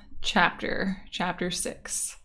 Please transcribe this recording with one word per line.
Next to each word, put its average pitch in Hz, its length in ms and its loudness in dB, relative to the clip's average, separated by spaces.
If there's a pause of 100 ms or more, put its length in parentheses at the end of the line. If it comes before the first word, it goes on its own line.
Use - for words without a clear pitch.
(220)
chapter, - 760 4 (140)
chapter 180 400 -2
six. - 760 -4